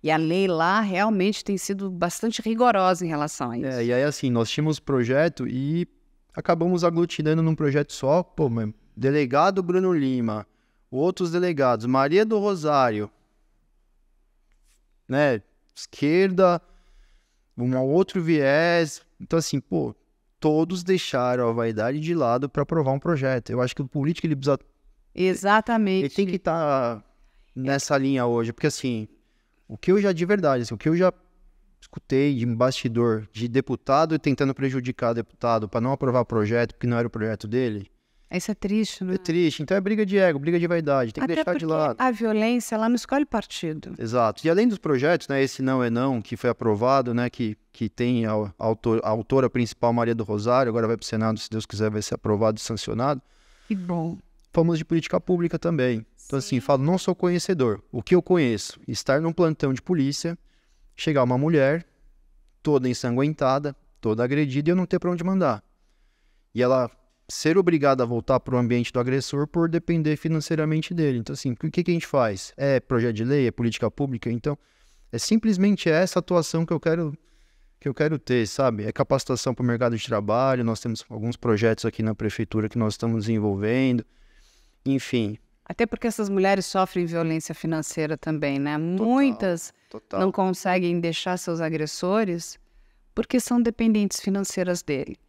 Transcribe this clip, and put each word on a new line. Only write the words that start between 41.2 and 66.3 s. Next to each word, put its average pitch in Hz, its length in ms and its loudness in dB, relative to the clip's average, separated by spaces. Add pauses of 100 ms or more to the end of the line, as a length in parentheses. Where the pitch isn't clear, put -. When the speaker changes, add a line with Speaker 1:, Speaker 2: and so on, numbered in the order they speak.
Speaker 2:
que 175 40 0
Speaker 1:
Até 170 100 0
Speaker 2:
deixar 180 180 0
de 170 120 -4
Speaker 1:
porque 156 80 -2
Speaker 2:
lado. 151 240 0
Speaker 1:
a 254 140 2
violência, 220 640 -2
ela 220 120 0
não 240 80 2
escolhe 277 300 -2
partido. - 720 -8
Speaker 2:
Exato. 113 480 0
E 160 40 4
além 202 180 4
dos 208 100 0
projetos, 151 500 0
né, 139 140 0
esse 135 220 -2
Não 131 200 2
é 120 60 0
Não, 120 320 0
que 113 160 -10
foi 123 120 0
aprovado, 120 600 2
né, 120 180 0
que, 110 280 -4 (140)
que - 180 -4
tem 120 380 0
a, 107 60 -2
a 107 260 -2
autor-, 110 440 0
a 107 60 -2
autora 117 400 2
principal, 120 420 0
Maria 117 220 2
do 113 100 -4
Rosário, 117 460 0
agora 113 160 0
vai 113 100 0
pro - 100 -14
Senado, 110 340 -2
se - 100 -12
Deus 110 160 -6
quiser, 107 240 -2
vai 107 140 -4
ser - 100 -6
aprovado 110 460 0
e - 20 -12
sancionado. 117 580 -4 (480)
Speaker 1:
Que 220 80 -4
bom. 175 400 -6 (380)
Speaker 2:
Falamos 170 240 4
de 156 80 -4
política 170 340 0
pública 170 380 0
também. 127 480 0 (220)
Então, 139 100 -4
assim, 131 200 -2
Speaker 1:
Sim. - 20 2
Speaker 2:
falo, 135 240 2
não 180 160 2
sou 185 160 -2
conhecedor. 170 640 0 (100)
O 120 120 -6
que - 100 2
eu 175 80 6
conheço? 135 680 0
Estar 131 340 -2
num 165 120 -2
plantão 156 400 0
de 127 80 -6
polícia, 165 560 -2 (580)
chegar 143 280 2
uma 127 160 2
mulher, 151 440 2 (760)
toda 135 260 2
ensanguentada, 135 880 0 (240)
toda 110 240 0
agredida, 143 460 0
e - 20 4
eu 180 40 4
não 185 100 2
ter 180 140 0
pra 175 100 -2
onde 170 140 -2
mandar. 170 400 0 (920)